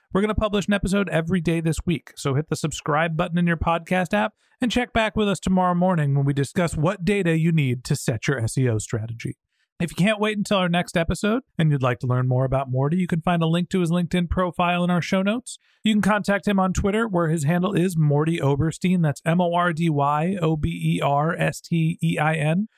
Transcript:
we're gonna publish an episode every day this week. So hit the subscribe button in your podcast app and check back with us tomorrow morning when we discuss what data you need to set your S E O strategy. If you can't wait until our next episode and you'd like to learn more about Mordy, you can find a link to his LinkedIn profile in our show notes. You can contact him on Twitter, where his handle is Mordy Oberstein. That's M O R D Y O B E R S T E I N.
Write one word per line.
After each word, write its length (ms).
we're 80
gonna 140
publish 320
an 80
episode 340
every 320
day 220
this 240
week. 300
So 180
hit 160
the 60
subscribe 600
button 220
in 80
your 100
podcast 560
app 220
and 100
check 220
back 240
with 120
us 120
tomorrow 340
morning 400
when 120
we 80
discuss 420
what 300
data 320
you 140
need 320
to 120
set 320
your 100
S 200
E 100
O 80
strategy. 600
If 120
you 60
can't 220
wait 200
until 180
our 140
next 260
episode 460
and 120
you'd 120
like 160
to 80
learn 200
more 200
about 240
Mordy, 260
you 100
can 140
find 220
a 40
link 220
to 120
his 100
LinkedIn 400
profile 520
in 60
our 140
show 180
notes. 380
You 80
can 80
contact 480
him 100
on 140
Twitter, 340
where 220
his 160
handle 300
is 200
Mordy 460
Oberstein. 600
That's 240
M 120
O 140
R 220
D 160
Y 500
O 160
B 140
E 60
R 340
S 240
T 420
E 160
I 180
N. 420